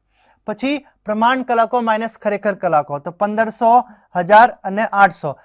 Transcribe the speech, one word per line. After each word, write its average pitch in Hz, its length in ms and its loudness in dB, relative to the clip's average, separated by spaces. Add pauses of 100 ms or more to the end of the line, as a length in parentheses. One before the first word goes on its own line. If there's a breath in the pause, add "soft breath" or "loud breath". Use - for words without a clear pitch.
(460)
પછી 262 380 -6 (200 soft breath)
પ્રમાણ 233 380 -2
કલાકો 240 380 -2
માઇનસ 226 380 -4
ખરેખર 202 360 -4
કલાકો. 147 440 -2
તો 143 120 -12
પંદરસો, 214 600 -2 (460 soft breath)
હજાર 208 320 6 (160)
અને 196 280 -4
આઠસો. 190 520 0